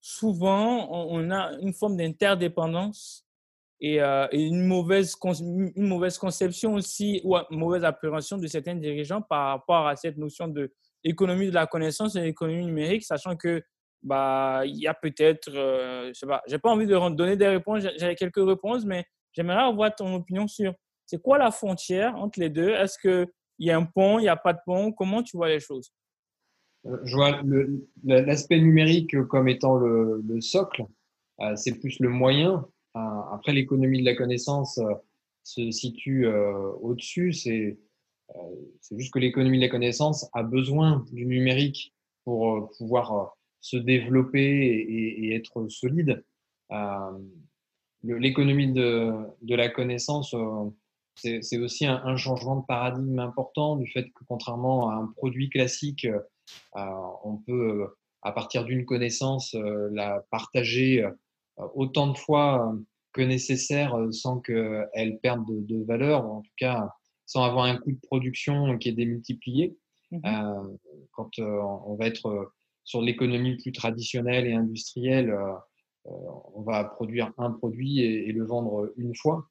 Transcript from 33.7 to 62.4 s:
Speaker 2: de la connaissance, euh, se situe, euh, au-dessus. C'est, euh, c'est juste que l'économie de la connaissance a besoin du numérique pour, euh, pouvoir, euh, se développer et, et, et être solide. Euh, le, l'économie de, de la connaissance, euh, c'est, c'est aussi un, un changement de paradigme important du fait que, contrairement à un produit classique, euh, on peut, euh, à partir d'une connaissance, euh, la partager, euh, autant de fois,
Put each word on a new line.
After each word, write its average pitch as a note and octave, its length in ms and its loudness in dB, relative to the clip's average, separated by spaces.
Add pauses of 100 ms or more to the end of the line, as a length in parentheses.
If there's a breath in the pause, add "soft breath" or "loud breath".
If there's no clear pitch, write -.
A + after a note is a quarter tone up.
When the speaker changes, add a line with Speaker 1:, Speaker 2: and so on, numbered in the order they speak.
Speaker 2:
de B2+ 60 2
la B2 100 4
connaissance, C3 600 -2
euh, G#2+ 160 -2 (500)
se A#2 280 -6
situe, B2 560 -2
euh, G2+ 440 0 (100)
au-dessus. B2 520 -2
C'est, A2 440 -2 (580)
euh, F2 40 -16 (420)
c'est - 180 -14
juste C3 120 -10
que C#3 80 0
l'économie C3 380 4
de B2+ 60 4
la B2+ 60 2
connaissance B2 640 0
a A#2 100 -2
besoin C3+ 680 2
du A#2+ 140 -8
numérique B2+ 680 0 (300)
pour, A2+ 320 0
euh, G#2+ 220 -6
pouvoir, A#2 360 -2
euh, G2+ 120 -2 (340)
se - 180 -6
développer B2+ 640 2
et, C#3 400 4
et, A2 460 -4
et A2 100 -2
être A2+ 340 -6
solide. C3+ 540 0 (480)
Euh, G#2 60 -6 (1300)
le, A#2 160 -4
l'économie C#3 520 4
de, A#2 400 2 (300)
de A#2 140 -2
la A#2 140 2
connaissance, B2+ 640 -4
euh, A2 340 -4 (460)
c'est, A#2 260 -6
c'est A#2+ 160 -6
aussi A#2+ 300 -2
un, B2+ 180 0
un C3 100 -2
changement B2+ 420 -2
de C3 100 -6
paradigme B2+ 500 -2
important C3+ 580 -2
du B2+ 140 -4
fait B2+ 140 -4
que, - 240 -14
contrairement B2 640 -2
à - 20 -4
un A2 140 -4 (100)
produit C3 320 -4
classique, C#3 560 -2
euh, - 800 -8 (380)
on G#2+ 140 -8
peut, A2 440 -2
euh, G2 160 -8 (240)
à G2+ 100 -6
partir A#2 340 -4
d'une B2 200 -2
connaissance, B2+ 720 -2
euh, G#2 360 -2
la G2+ 380 -4
partager, B2 720 2
euh, G2 80 -2 (600)
autant C3+ 320 0
de C3+ 120 -2
fois, C#3 540 2